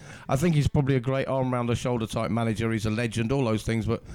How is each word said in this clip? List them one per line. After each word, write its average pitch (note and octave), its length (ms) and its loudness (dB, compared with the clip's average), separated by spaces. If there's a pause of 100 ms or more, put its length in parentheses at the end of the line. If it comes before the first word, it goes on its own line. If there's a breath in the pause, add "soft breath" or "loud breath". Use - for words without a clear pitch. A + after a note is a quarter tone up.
(280 loud breath)
I C#3 80 2
think E3 180 2
he's D3 140 4
probably C#3 280 2
a B2+ 40 2
great C3 280 -2
arm C3 240 0
around B2 140 0
the A#2 100 2
shoulder B2 300 0
type A2+ 240 -2
manager. A2+ 420 0
He's A2 140 -2
a G#2+ 40 0
legend, A2+ 400 -2
all C#3 140 2
those A2 180 0
things, A2+ 220 -2
but A2+ 180 -2 (120)